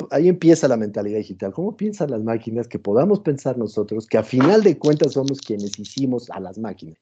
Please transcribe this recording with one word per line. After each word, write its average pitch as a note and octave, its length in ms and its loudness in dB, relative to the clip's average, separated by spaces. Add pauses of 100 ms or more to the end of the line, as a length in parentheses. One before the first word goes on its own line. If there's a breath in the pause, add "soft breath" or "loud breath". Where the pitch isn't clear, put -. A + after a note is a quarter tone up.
(100)
ahí D3+ 180 4
empieza E3 400 4
la A#2+ 80 2
mentalidad G#2 420 -4
digital. G2 340 -8
¿Cómo G3+ 240 -6
piensan G#3 340 -4
las A2 120 -4
máquinas? A2+ 460 -4
Que G#2 100 -8
podamos E3 420 2
pensar C3+ 380 -4
nosotros G#2+ 480 -4
que A2+ 120 0
a A2 60 2
final E3 380 4
de F3 140 4
cuentas D3+ 360 2
somos C3+ 280 -2
quienes G2+ 380 -8
hicimos B2 520 -4
a G2 100 -12
las F#2 180 -12
máquinas. - 440 -12